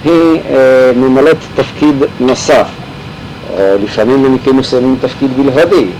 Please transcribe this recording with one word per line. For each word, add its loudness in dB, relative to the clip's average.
היא, 2
אה, -2
ממלאת 2
תפקיד 0
נוסף, 0
או 0
לפעמים 0
במקרים 2
מסוימים 0
תפקיד -4
בלבדי. 2